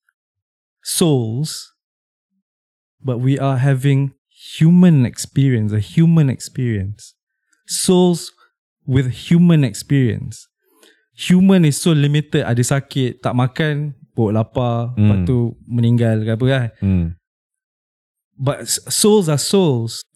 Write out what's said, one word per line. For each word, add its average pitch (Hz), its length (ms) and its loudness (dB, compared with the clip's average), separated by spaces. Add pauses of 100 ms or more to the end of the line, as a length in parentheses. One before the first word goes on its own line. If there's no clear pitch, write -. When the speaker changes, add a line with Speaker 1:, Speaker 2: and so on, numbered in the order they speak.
(800)
Speaker 1:
souls, 135 960 -4 (1200)
but 127 200 -6
we 131 180 0
are 139 220 -2
having 139 560 0 (420)
human 165 480 4
experience, 113 680 -2
a 107 80 0
human 165 480 2
experience. 107 840 -8 (500)
Souls 180 680 0 (540)
with 127 460 -4
human 170 320 4
experience. 123 840 -4 (680)
Human 185 480 4
is 147 140 2
so 175 160 0
limited, 147 500 0
ada 117 180 -2
sakit, 131 600 -4
tak 123 140 -4
makan, 143 600 -4 (160)
perut 110 220 0
lapar, 117 640 -4
lepas 104 220 2
Speaker 2:
Hmm. 87 100 -2
Speaker 1:
tu 127 80 0 (280)
meninggal 117 600 0
ke 110 80 -4
apa 113 160 -2
kan. 131 180 0 (140)
Speaker 2:
Hmm. 95 260 0 (1300)
Speaker 1:
But 127 320 -4
s-, - 220 -6
souls 208 400 2
are 151 100 0
souls. 131 640 -2 (140)